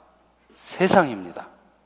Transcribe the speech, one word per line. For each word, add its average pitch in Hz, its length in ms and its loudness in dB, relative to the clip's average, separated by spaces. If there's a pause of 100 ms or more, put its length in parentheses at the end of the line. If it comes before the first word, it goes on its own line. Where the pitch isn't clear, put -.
(540)
세상입니다. 135 920 0 (400)